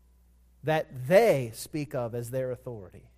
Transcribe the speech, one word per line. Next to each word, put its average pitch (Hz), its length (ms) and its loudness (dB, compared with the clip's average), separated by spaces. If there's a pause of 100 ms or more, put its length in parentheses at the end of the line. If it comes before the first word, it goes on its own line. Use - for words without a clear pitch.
(640)
that 139 440 -4
they 143 460 6
speak - 400 -8
of 120 220 -4
as 120 160 -8
their 131 200 -4
authority. 104 520 -12 (140)